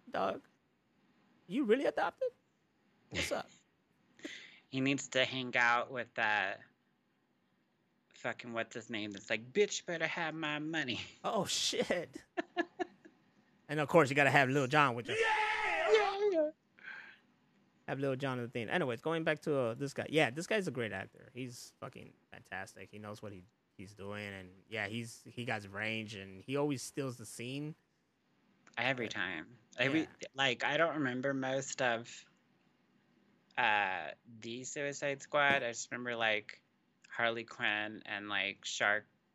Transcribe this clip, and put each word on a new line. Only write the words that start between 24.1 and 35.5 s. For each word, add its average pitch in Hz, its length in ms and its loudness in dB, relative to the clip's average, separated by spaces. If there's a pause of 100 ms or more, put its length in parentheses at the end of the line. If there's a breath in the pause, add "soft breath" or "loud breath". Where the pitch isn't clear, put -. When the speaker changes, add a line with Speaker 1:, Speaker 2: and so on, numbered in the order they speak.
Speaker 1:
And, 92 100 -14 (200)
yeah, 107 180 -4
he's, 117 380 -8
he 120 220 -8
got 110 160 -2 (100)
range, 110 420 -4
and 95 300 -12
he 135 140 -2
always 143 240 0
steals 135 340 -6
the 117 80 -14
scene. 139 500 -8 (1040)
Speaker 2:
Every 123 300 0
Speaker 1:
But - 80 -8
Speaker 2:
time. 92 320 -4 (320)
Every, 135 220 2
Speaker 1:
Yeah. - 360 -8
Speaker 2:
like, 131 260 2
I 135 140 2
don't 156 200 2
remember 131 360 0
most 131 480 -2
of, 117 260 2 (1500)
uh, 101 540 2 (320)
the 120 220 -8
Suicide 143 580 -4
Squad. 139 400 4